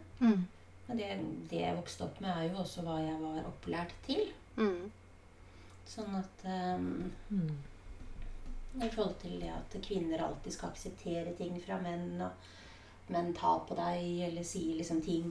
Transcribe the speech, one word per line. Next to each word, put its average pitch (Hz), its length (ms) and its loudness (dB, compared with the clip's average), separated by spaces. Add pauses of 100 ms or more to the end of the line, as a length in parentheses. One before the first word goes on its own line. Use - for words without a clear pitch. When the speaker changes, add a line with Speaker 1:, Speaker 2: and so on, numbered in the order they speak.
(220)
Speaker 1:
Mm. 208 240 10 (420)
Speaker 2:
Men 233 100 0
det, 190 520 -2
det 170 100 0
jeg 175 160 2
vokste - 280 -4
opp 170 180 -4
med, 190 160 2
er 165 120 4
jo 185 100 0
også 175 260 -2
hva 160 200 2
jeg 160 140 0
var 156 240 -2
opplært - 480 -2 (160)
til. 370 220 2 (280)
Speaker 1:
Mm. 196 320 2 (960)
Speaker 2:
Sånn 202 300 -4
at, 190 300 -4
ehm, 180 680 2 (180)
Speaker 3:
Mm. 175 220 4 (1300)
Speaker 2:
i 226 80 4
forhold 196 320 2
til 175 180 -4
det 165 140 -2
at - 220 -6 (100)
kvinner 165 400 2
alltid - 300 -4
skal 175 180 -4
akseptere 170 640 -4
ting 175 240 -2
fra 190 200 -2
menn, 175 400 -2
og 180 100 -2 (840)
menn 175 240 4
tar - 300 6
på 185 100 -4
deg, 175 280 2 (240)
eller 170 180 0
sier 160 320 0
liksom 165 260 2
ting, 170 260 4